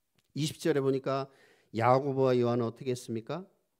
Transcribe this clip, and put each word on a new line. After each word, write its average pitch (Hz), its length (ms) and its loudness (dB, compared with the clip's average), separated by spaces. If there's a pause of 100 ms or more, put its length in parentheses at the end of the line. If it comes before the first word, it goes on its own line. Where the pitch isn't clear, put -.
(340)
이십 147 260 -6
절에 147 220 2
보니까 135 500 -2 (440)
야고보와 131 640 4
요한은 120 260 2
어떻게 127 260 -6
했습니까? 123 560 -8 (320)